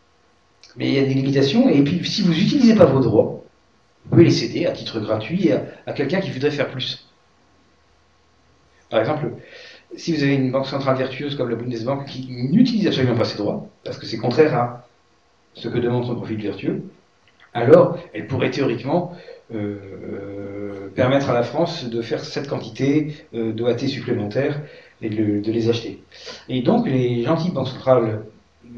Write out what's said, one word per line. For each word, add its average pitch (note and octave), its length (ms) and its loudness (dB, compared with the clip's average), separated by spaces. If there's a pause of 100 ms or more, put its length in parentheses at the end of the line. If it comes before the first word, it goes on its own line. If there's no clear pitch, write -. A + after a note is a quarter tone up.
(760)
Mais B2+ 140 -4
il C3 60 2
y C#3 40 2
a C#3 40 4
des C3+ 100 2
limitations, C#3 560 2
et C#3+ 120 6
puis D#3+ 240 0
si - 180 -2
vous E3+ 100 4
n'utilisez A3+ 420 6
pas F#3 100 8
vos C3+ 140 6
droits, A2+ 420 2 (640)
vous - 60 -20
pouvez E3 160 8
les C#3 40 6
céder B2+ 360 0
à - 60 0
titre - 280 -8
gratuit C3 540 0
à, - 100 -2 (220)
à - 80 -8
quelqu'un D3 260 -2
qui C3+ 100 -4
voudrait C3 220 -2
faire C#3+ 180 -2
plus. - 400 -10 (1800)
Par A2+ 100 0
exemple, C#3+ 320 -2 (640)
si - 180 -4
vous C#3+ 100 0
avez C#3 120 4
une C3 160 2
banque C3+ 160 -2
centrale C3 300 0
vertueuse C3+ 400 -4
comme A#2+ 120 -2
la A#2 60 -2
Bundesbank A#2+ 500 -4
qui - 240 -12
n'utilise F3+ 560 4
absolument B2+ 300 2
pas G#2+ 80 0
ses - 140 -4
droits, - 280 -4 (200)
parce - 120 -8
que - 80 -16
c'est A2 120 -8
contraire C3+ 380 4
à - 300 -4 (680)
ce - 120 -12
que A#2+ 120 -2
demande A#2+ 260 0
son G#2+ 100 -6
profil G#2+ 220 -6
vertueux, G#2 460 -4 (720)
alors C#3+ 440 6 (160)
elle G#2+ 140 -8
pourrait C3 240 -2
théoriquement, C3+ 680 -2 (360)
euh, G#2 240 -6 (260)
euh, G2+ 880 -12
permettre C3+ 380 2
à - 20 0
la A#2+ 80 2
France C#3 480 -2
de A2+ 120 -2
faire C#3 220 -4
cette - 240 -8
quantité, C#3+ 840 -2
euh, A2+ 180 -2
d'O A2+ 140 -4
A A#2+ 80 2
T C3+ 140 -4
supplémentaires A#2+ 720 -2 (400)
et A2+ 80 -4
de, G#2 320 0
de A2 100 -2
les A2+ 160 0
acheter. - 360 -2 (440)
Et B2+ 140 -2
donc F3+ 260 2
les B2 360 0
gentilles E3 280 0
banques B2+ 160 -4
centrales A2+ 580 0 (520)